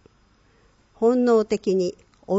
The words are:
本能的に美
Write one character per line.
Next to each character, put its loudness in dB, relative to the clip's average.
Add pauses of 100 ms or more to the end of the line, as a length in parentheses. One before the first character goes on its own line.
(960)
本 0
能 2
的 -4
に -4 (320)
美 -4